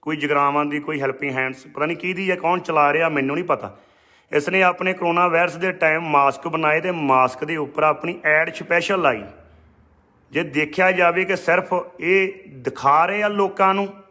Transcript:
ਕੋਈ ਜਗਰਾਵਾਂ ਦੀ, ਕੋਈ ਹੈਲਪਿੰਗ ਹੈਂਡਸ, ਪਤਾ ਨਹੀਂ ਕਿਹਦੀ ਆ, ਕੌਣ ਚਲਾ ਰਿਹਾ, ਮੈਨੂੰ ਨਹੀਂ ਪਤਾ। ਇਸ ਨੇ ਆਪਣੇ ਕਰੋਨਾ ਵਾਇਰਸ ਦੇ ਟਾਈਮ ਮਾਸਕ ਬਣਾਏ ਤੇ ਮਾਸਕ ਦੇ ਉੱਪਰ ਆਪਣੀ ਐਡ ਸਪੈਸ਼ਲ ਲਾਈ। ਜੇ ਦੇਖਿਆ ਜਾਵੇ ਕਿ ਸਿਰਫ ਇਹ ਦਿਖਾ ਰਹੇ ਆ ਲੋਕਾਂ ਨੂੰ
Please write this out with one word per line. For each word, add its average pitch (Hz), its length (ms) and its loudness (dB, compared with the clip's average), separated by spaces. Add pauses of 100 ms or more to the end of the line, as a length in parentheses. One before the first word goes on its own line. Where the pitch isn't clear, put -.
ਕੋਈ 156 160 -4
ਜਗਰਾਵਾਂ 143 480 2
ਦੀ, 147 140 -4
ਕੋਈ 147 220 -6
ਹੈਲਪਿੰਗ 135 300 -4
ਹੈਂਡਸ, 131 360 -6
ਪਤਾ 147 180 -4
ਨਹੀਂ 165 120 -4
ਕਿਹਦੀ 185 320 -6
ਆ, 180 60 2
ਕੌਣ 180 240 0
ਚਲਾ 151 340 2
ਰਿਹਾ, 160 160 2
ਮੈਨੂੰ 143 260 -2
ਨਹੀਂ 175 100 -4
ਪਤਾ। 117 320 -4 (540)
ਇਸ 147 180 0
ਨੇ 190 140 2
ਆਪਣੇ 180 300 0
ਕਰੋਨਾ 175 340 0
ਵਾਇਰਸ 170 280 2
ਦੇ 180 160 -4
ਟਾਈਮ 165 300 0
ਮਾਸਕ 143 460 2
ਬਣਾਏ 160 340 0
ਤੇ 180 100 -4
ਮਾਸਕ 135 540 2
ਦੇ 165 100 -6
ਉੱਪਰ 151 280 -4
ਆਪਣੀ 156 420 0
ਐਡ 160 280 2
ਸਪੈਸ਼ਲ 175 480 -2
ਲਾਈ। 120 220 0 (1080)
ਜੇ 160 120 -2
ਦੇਖਿਆ 151 480 0
ਜਾਵੇ 180 340 2
ਕਿ 185 100 -2
ਸਿਰਫ 180 380 0 (260)
ਇਹ 190 320 2 (160)
ਦਿਖਾ 139 580 2
ਰਹੇ 202 180 -4
ਆ 208 40 0
ਲੋਕਾਂ 196 460 0
ਨੂੰ 196 140 -2 (240)